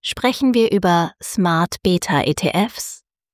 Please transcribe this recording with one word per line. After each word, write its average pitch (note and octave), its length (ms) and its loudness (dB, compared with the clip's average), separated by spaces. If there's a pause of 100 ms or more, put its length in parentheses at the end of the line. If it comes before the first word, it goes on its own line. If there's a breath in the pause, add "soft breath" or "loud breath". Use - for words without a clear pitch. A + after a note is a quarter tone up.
sprechen B3+ 540 0
wir A3+ 160 4
über F3 500 2
Smart E3+ 640 -2
Beta E3+ 400 0
E D3+ 100 0
T - 180 -2
Fs. - 520 -4 (300)